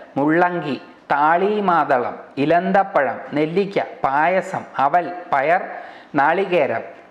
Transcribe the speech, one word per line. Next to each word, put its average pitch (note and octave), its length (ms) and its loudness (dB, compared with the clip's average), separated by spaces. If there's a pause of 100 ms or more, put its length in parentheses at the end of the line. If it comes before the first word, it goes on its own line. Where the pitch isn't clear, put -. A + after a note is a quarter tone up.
(180)
മുള്ളങ്കി, D#3 640 0 (300)
താളീമാതളം, D#3 1080 2 (180)
ഇലന്തപ്പഴം, E3 840 2 (140)
നെല്ലിക്ക, D#3+ 460 0 (240)
പായസം, D3+ 580 0 (160)
അവൽ, C#3+ 360 0 (200)
പയർ, D3+ 280 2 (540)
നാളികേരം, D#3 680 2 (300)